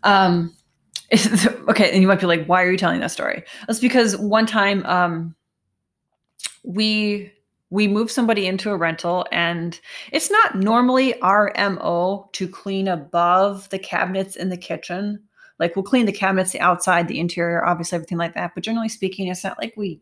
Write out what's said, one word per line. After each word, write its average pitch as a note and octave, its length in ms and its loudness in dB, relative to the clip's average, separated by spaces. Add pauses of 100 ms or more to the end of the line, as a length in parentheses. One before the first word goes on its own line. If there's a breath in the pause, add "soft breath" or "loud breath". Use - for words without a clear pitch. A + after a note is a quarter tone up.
Um, F3+ 520 2 (260)
<laughs> - 840 0
okay, G#3+ 240 4
and F#3+ 80 4
you F#3 80 6
might F#3+ 120 4
be F#3 60 0
like, E3 200 2
"Why F3+ 160 4
are F3+ 80 2
you F#3 80 0
telling F3 220 0
that - 100 -4
story?" - 320 -6 (240 loud breath)
That's A3+ 140 -2
because A#3 360 2
one G#3+ 300 2
time, G3+ 400 0
um, E3+ 480 0 (1300)
we, G#3+ 720 -2 (380)
we G#3 180 2
moved A3 220 0
somebody A3 360 0
into F#3+ 240 -2
a G3+ 60 -2
rental, E3+ 560 -2
and E3+ 460 -2 (340 loud breath)
it's - 180 -2
not G#4+ 240 4
normally B3 680 2
our G3+ 360 4
M G3 260 0
O F3+ 500 -2
to F#3 160 -6
clean F#3+ 380 -4
above F3+ 840 2
the G3 80 -6
cabinets F#3+ 580 -4
in F#3+ 120 -4
the F#3 80 -4
kitchen. F3+ 640 -8 (380 soft breath)
Like, E3+ 180 0
we'll G3 60 -2
clean A#3 240 2
the G3 60 0
cabinets, F#3 400 0
the - 80 -6
outside, F3 460 2
the - 140 -4
interior, E3+ 460 -2
obviously E3+ 300 -2
everything E3+ 200 -6
like E3+ 160 -4
that. F3+ 220 -6
But F3 100 -10
generally A3+ 240 -4
speaking, G3 400 -6
it's F3+ 160 -8
not F#3+ 140 -8
like - 180 -8
we G3+ 260 -8